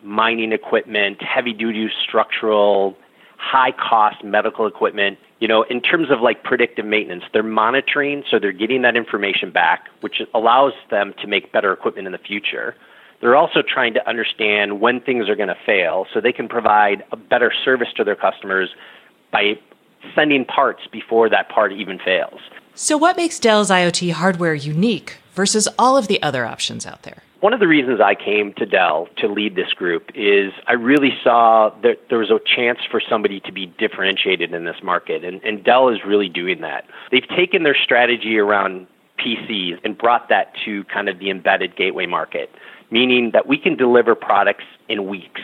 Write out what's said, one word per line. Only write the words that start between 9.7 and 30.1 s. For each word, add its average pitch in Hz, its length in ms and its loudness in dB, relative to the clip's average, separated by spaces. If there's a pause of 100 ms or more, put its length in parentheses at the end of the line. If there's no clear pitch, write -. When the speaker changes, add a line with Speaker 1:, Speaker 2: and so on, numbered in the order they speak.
Speaker 1:
which 110 220 -8 (120)
allows 120 380 4 (180)
them 101 300 -2
to - 60 -12
make 101 260 -4
better 104 200 0
equipment 98 340 -6
in 92 60 -10
the 87 60 -12
future. - 560 -8 (460)
They're 120 160 4
also 160 260 2
trying 123 320 -2
to 123 140 -2
understand 104 720 -2
when 123 200 0
things 120 280 -2
are 104 80 0
gonna 95 300 -4
fail, 90 460 0
so 113 80 -2
they 120 120 0
can 117 160 -8
provide 104 540 2 (100)
a 120 40 -10
better 117 360 0 (120)
service 127 320 0
to 117 80 -2
their 98 120 -2
customers 95 540 -2 (600)
by 107 280 0 (560)
sending 147 300 2
parts 127 460 -2
before 113 380 2
that 101 200 0
part 107 240 0
even 95 260 -10
fails. - 420 -2 (340)
Speaker 2:
So - 220 -2
what 349 200 2
makes 339 240 -4
Dell's 214 300 4
I 185 140 4
O 175 60 2
T 175 200 -2
hardware 170 440 0
unique 156 640 -2 (180)
versus 202 420 0
all 254 200 4
of 233 100 0
the 196 160 0
other 131 240 -2
options 117 400 -8
out - 160 -18
there? - 220 -20 (160)
Speaker 1:
One 208 120 2
of 247 80 -2
the 185 80 4
reasons 151 320 2
I 101 160 4
came 104 380 -2
to 113 120 -4
Dell 87 420 0 (100)
to 113 100 -2
lead 104 260 -4
this 90 180 -4
group 87 420 -4